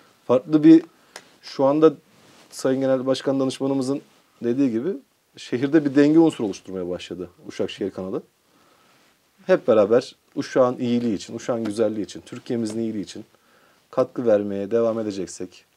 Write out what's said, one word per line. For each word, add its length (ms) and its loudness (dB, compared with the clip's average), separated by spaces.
Farklı 380 2
bir, 180 10
şu 220 -4
anda 300 4
Sayın 300 -2
Genel 260 0
Başkan 340 -2
Danışmanımızın 600 -4
dediği 260 0
gibi 180 -4
şehirde 480 0
bir 100 -4
denge 240 6
unsuru 280 4
oluşturmaya 420 -8
başladı 420 -10
Uşakşehir 420 -6
kanalı. 320 -8
Hep 220 2
beraber 460 4
Uşak'ın 440 0
iyiliği 360 -2
için, 220 -10
Uşak'ın 280 -6
güzelliği 400 -2
için, 220 -14
Türkiye'mizin 540 -6
iyiliği 240 -6
için 200 -16
katkı 360 -4
vermeye 440 0
devam 280 0
edeceksek, 680 -10